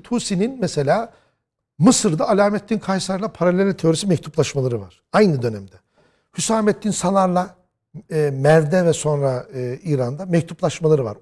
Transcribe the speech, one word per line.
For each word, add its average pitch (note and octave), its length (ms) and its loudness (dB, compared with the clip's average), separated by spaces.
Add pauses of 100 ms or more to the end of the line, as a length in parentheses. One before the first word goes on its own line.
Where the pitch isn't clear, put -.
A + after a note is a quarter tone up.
Tusi'nin A#3 580 -4
mesela E3+ 520 -2 (640)
Mısır'da D#3+ 500 2
Alamettin G#3 500 0
Kaysar'la F#3+ 480 -4
paralel F3+ 460 0
teorisi E3 340 0
mektuplaşmaları C3+ 760 -2
var. F#2 200 -20 (120)
Aynı E3+ 280 4
dönemde. G#2 340 -6 (640)
Hüsamettin G#3+ 540 0
Salar'la, F#3 640 0 (560)
e, D3+ 220 0
Merv'de D3+ 520 4
ve D#3+ 80 4
sonra, C#3 520 -2 (100)
e, B2+ 280 -6
İran'da C#3+ 420 -4
mektuplaşmaları D#3+ 800 0
var. G#2+ 160 -8